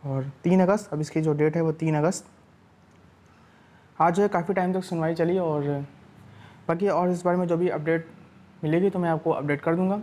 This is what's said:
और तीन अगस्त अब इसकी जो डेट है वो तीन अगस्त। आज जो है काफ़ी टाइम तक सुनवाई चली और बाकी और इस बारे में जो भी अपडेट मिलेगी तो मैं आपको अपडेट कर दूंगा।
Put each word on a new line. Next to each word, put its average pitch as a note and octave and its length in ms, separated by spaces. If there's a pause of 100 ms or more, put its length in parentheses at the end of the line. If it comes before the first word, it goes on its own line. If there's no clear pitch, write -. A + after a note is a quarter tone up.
और C3+ 280 (140)
तीन F#3 180
अगस्त G3+ 300
अब D3+ 80
इसकी D#3 200
जो D#3 140
डेट D3+ 220
है E3+ 60
वो D#3+ 120
तीन D#3 220
अगस्त। D#3 340 (1700)
आज E3 160
जो G3 80
है G#3 60
काफ़ी F3+ 260
टाइम F#3 200
तक F#3 100
सुनवाई E3 300
चली F3 240
और D3+ 300 (1000)
बाकी E3+ 220
और F3 200
इस F3 140
बारे F3+ 140
में F3+ 80
जो E3+ 100
भी F3+ 140
अपडेट E3 380 (560)
मिलेगी E3+ 260
तो F#3 80
मैं F3 120
आपको D#3+ 200
अपडेट C#3+ 300
कर E3 160
दूंगा। F#3+ 260